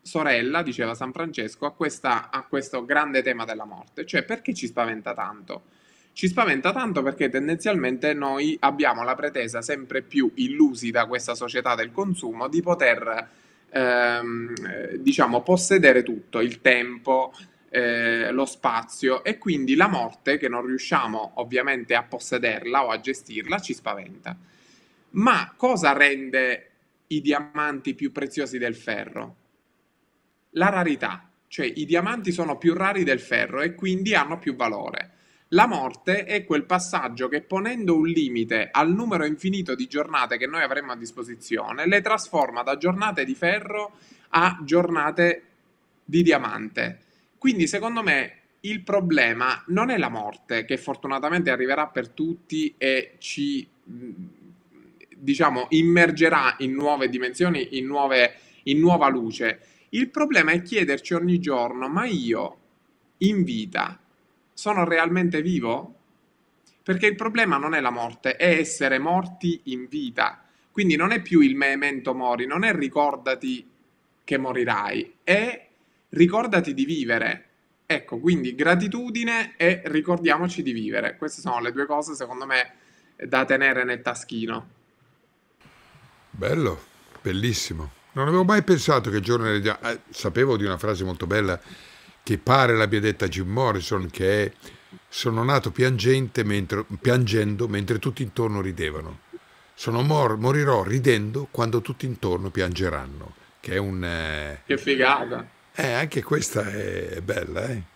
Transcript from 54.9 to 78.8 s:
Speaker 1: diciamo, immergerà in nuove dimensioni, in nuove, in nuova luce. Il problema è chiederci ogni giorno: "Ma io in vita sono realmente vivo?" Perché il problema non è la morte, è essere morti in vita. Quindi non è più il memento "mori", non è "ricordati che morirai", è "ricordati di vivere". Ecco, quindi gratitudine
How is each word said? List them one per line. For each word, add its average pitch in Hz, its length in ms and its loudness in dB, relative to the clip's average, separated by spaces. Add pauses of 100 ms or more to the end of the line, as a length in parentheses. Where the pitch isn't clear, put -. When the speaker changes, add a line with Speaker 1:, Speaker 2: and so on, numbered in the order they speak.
Speaker 1:
diciamo, 139 540 2
immergerà 160 880 6
in 131 120 -2
nuove 139 360 0
dimensioni, 127 680 0
in 131 80 -4
nuove, 135 480 4 (300)
in 139 160 2
nuova 165 280 6
luce. 117 520 -2 (300)
Il 254 180 0
problema 262 420 2
è 170 120 4
chiederci 175 520 -2
ogni 175 240 2
giorno: 127 500 -2
"Ma 180 180 -2
io 117 500 -2 (640)
in 196 260 4
vita 110 540 -4 (540)
sono 202 320 0
realmente 170 580 2
vivo?" 147 520 -2 (880)
Perché 185 240 0
il 208 80 4
problema 220 420 0
non 147 180 -2
è 151 60 2
la 127 100 0
morte, 120 460 -4
è 175 120 4 (100)
essere 139 400 0
morti 175 640 -2
in 127 240 -8
vita. 123 540 -2 (300)
Quindi 185 240 4
non 180 160 2
è 220 100 -2
più 170 180 4
il 135 160 6
memento 139 580 0
"mori", 123 320 0
non 156 180 -2
è 220 100 2
"ricordati 131 920 -2 (580)
che 143 140 0
morirai", 117 840 -2
è 220 440 0 (440)
"ricordati 180 640 2
di 135 100 0
vivere". 117 600 -2 (420)
Ecco, 135 320 -4
quindi 135 380 2
gratitudine 220 1000 0